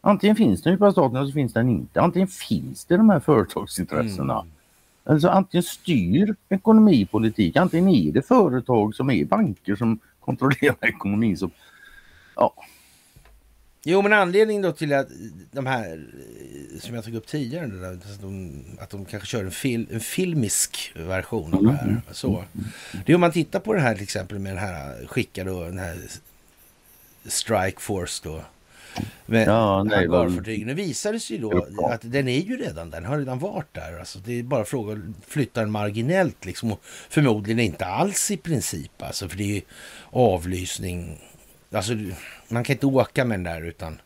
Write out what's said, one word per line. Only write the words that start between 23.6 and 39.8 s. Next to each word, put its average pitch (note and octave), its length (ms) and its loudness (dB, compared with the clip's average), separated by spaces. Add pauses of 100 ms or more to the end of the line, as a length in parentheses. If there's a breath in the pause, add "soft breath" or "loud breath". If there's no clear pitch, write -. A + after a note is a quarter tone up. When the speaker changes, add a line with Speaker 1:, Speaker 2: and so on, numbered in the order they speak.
Speaker 2:
på G#3+ 140 -4
det F#3+ 60 2
här A#2+ 140 2
till G2 80 -10
exempel G2 360 -8
med G2 140 -8
den F#2 60 -6
här, C#2+ 480 -8
skicka - 380 -4
då F#2 200 -6
den F2+ 140 -10
här F2 180 -8 (1300)
Strike G2 560 -2
Force F#2 480 -6
då. D#2 120 -10 (840 loud breath)
Med A2 220 4
Speaker 1:
Ja, G2+ 340 4
nej, G2+ 260 2
vad F2 120 4
Speaker 2:
hangarfartygen. F2+ 480 -2
Det C3+ 60 -4
visade G#3 460 -4
sig A3 160 -8
ju D#3 60 -6
då G#2+ 240 0 (120)
Speaker 1:
Ja. A#2+ 140 0
Speaker 2:
att A2+ 100 -6
den B2+ 260 -2
är B2 120 0
ju G#3+ 160 -6
redan, E2+ 340 -8
den E2 140 -12
har C3+ 140 -2
redan B2+ 200 -4
varit F#3+ 360 -8
där. E2 240 -12
Alltså, F2+ 200 -16
det A#2 200 -6
är A#2+ 40 -6
bara A#2+ 220 -2
fråga G#2+ 280 -6
att G#2+ 80 -8 (260)
flytta C3 340 -2
den G#2+ 100 0
marginellt A2+ 720 0
liksom, G#2+ 280 -4
och F#2+ 120 -6
förmodligen A2 760 0
inte G2 280 -2
alls D3+ 440 -2
i G#3 60 -2
princip. - 680 -6
Alltså, - 260 -8
för F2 80 -12
det G2+ 80 -4
är G2+ 100 -2
ju G2 60 -4 (500 loud breath)